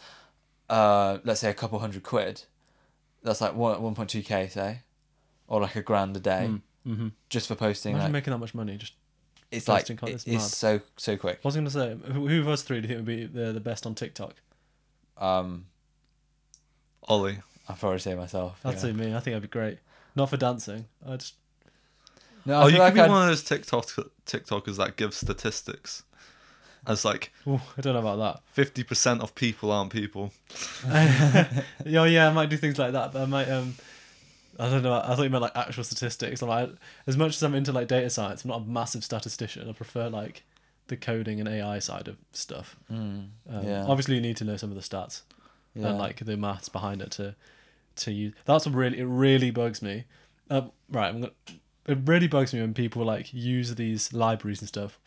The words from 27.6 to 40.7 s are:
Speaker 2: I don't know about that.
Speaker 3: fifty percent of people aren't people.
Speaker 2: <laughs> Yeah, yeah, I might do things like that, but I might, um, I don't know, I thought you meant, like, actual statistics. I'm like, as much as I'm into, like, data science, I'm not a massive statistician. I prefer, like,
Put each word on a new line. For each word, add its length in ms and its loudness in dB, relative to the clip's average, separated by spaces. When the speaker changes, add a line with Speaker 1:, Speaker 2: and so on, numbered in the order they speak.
Speaker 2:
I 40 -6
don't 120 0
know 60 0
about 200 -2
that. 220 -2
Speaker 3:
fifty 320 0
percent 380 2
of 140 -8
people 360 0
aren't 200 0
people. 400 -6
Speaker 2:
<laughs> 300 -8
Yeah, 200 6
yeah, 240 8
I 40 6
might 160 2
do 80 0
things 220 0
like 140 0
that, 200 -2
but 80 -2
I 40 0
might, 240 0
um, 260 -2
I 120 0
don't 140 4
know, 100 4
I 220 2
thought 80 4
you 60 2
meant, 120 2
like, 140 -2
actual 280 -4
statistics. 580 -6
I'm 80 -2
like, 200 0
as 100 2
much 180 2
as 80 -2
I'm 120 2
into, 160 0
like, 160 0
data 220 2
science, 340 -4
I'm 60 -6
not 120 -4
a 40 -10
massive 380 -4
statistician. 640 -8
I 40 -10
prefer, 360 -6
like, 340 -10